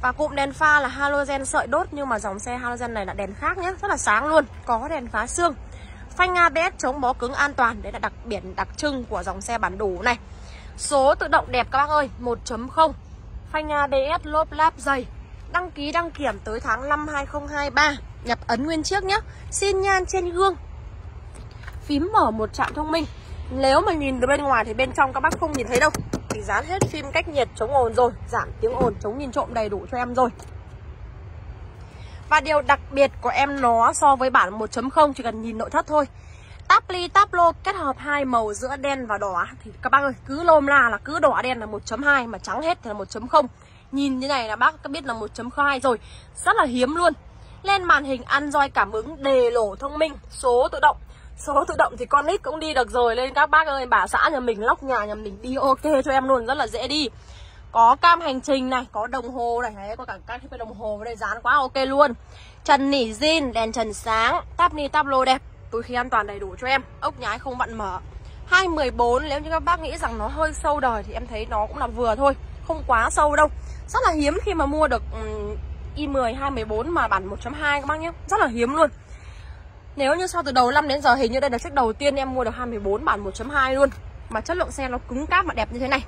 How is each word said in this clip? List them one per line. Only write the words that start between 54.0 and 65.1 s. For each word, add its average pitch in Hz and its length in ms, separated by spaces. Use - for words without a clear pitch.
xã - 260
nhà 277 80
mình, 226 220
lóc 269 200
nhà 254 220
nhà 208 100
mình 208 280
đi 254 140
ok 269 260
cho 294 300
em 262 160
luôn, 254 180
rất 254 80
là 277 120
dễ 233 220
đi. 285 200
Có 233 300
cam 339 180
hành 277 200
trình 262 300
này, 262 220
có 220 140
đồng 247 280
hồ 233 280
này, 226 140
đấy, 202 200
có 254 80
cả 214 220
các 240 140
cái 254 80
đồng 226 160
hồ 214 260
ở 214 40
đây 233 120
dán 214 260
quá 247 120
ok 269 180
luôn. 277 240
Trần 277 260
nỉ 247 220
zin, 285 400
đèn 220 200
trần 220 200
sáng, 233 480
táp 339 180
ni 294 140
táp 302 180
lô 262 180